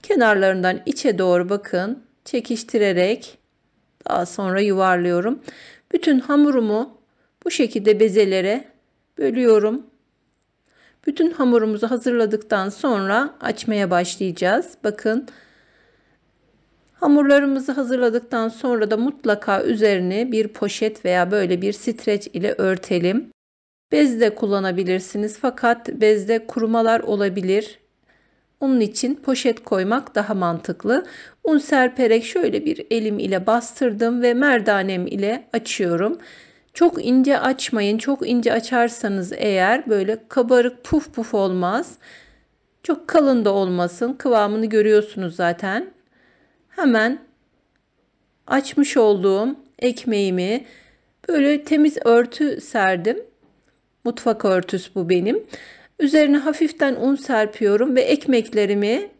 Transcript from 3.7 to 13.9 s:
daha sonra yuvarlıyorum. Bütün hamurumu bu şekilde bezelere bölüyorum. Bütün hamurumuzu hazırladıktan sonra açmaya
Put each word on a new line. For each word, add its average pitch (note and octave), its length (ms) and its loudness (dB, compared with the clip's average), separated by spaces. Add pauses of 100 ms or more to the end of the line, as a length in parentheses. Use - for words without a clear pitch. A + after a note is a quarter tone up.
daha F3 180 -2
sonra F#3+ 340 -4
yuvarlıyorum. F#3 800 0 (500)
Bütün D4 280 2
hamurumu C4 800 0 (460)
bu F4 60 -2
şekilde G#3+ 500 2
bezelere G3+ 640 2 (540)
bölüyorum. A#3 680 2 (1200)
Bütün D#4+ 240 0
hamurumuzu A3+ 600 0
hazırladıktan A3 800 -2
sonra A3 720 -2
açmaya G#3 500 -4